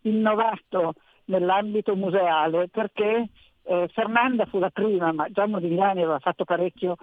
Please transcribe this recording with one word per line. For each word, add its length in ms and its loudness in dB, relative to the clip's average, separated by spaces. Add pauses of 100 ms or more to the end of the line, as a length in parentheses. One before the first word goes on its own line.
innovato 920 0 (320)
nell'ambito 680 0
museale, 720 0
perché, 640 -2 (340)
eh, 300 -2
Fernanda 540 0
fu 120 -4
la 120 0
prima, 420 0
ma 180 -2
già 160 0
Modigliani 540 0
aveva 180 0
fatto 260 -2
parecchio 580 -2